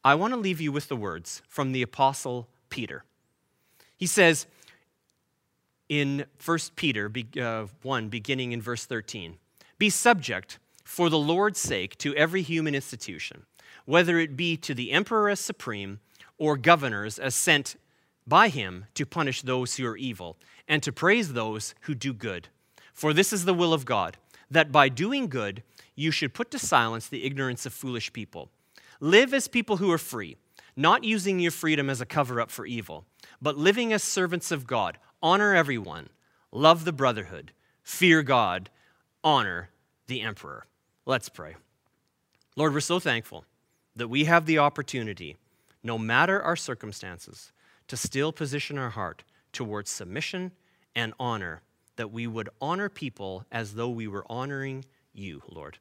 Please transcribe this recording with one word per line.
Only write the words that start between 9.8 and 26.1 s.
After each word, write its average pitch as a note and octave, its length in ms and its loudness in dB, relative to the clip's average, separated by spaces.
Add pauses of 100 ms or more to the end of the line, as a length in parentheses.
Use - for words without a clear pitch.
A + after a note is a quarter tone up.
subject B2+ 680 0 (240)
for F3 280 2
the D#3 80 4
Lord's F3 420 2
sake G2+ 380 -4
to C#3+ 160 -4
every D#3+ 260 2
human D#3 340 -2
institution, - 680 -10 (400)
whether E3+ 340 4
it D#3+ 160 -2
be E3 220 -2
to D3+ 180 -6
the A#2+ 180 -6
emperor G#3 360 2
as G3+ 120 -2
supreme G#2 600 -8 (400)
or D3+ 160 2
governors A#2+ 640 4
as C3 160 -4
sent D3 400 2 (500)
by G3+ 240 6
him G2+ 460 -6
to D#3 100 -4
punish C#3+ 380 -4
those B2+ 320 -2
who C3 100 -6
are A2+ 120 -4
evil F2+ 420 -10 (300)
and D3+ 160 2
to D3 80 -4
praise F#3+ 400 2
those A2 480 -4
who D3 160 -6
do C3 160 -6
good. G2 360 -10 (460)
For D#3 180 0
this F#3+ 200 4
is F#3+ 120 -2
the F#3+ 100 2
will E3+ 180 4
of C#3+ 120 0
God, G#2 320 -2 (320)
that D3+ 220 4
by C#3 180 8
doing G#3+ 400 -2
good A2 360 -4 (320)
you D3+ 160 0